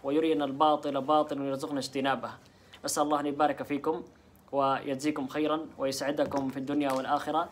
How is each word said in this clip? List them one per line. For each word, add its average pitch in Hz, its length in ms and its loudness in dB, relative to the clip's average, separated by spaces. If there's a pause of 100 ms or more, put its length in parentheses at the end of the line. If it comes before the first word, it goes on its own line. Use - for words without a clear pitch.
ويرينا 147 420 2
الباطل 143 560 2
باطلا 147 400 2
ويرزقنا 139 380 -4
اجتنابه. 131 500 -2 (560)
أسأل - 180 2
الله 147 160 2
أن 143 60 -2
يبارك 143 380 0
فيكم 156 400 -2 (480)
ويجزيكم 135 760 0
خيرا 151 380 0 (120)
ويسعدكم 139 720 0
في 131 80 -6
الدنيا 139 340 0
والآخرة. 143 600 0